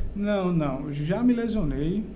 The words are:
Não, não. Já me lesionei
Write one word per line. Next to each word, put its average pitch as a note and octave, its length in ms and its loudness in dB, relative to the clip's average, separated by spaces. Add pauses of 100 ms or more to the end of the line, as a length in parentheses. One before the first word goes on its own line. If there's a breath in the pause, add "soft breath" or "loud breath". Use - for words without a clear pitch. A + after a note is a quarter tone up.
(140)
Não, G3+ 380 0
não. D3 400 -2
Já D#3 300 -2
me B3 100 6
lesionei G3+ 720 0 (120)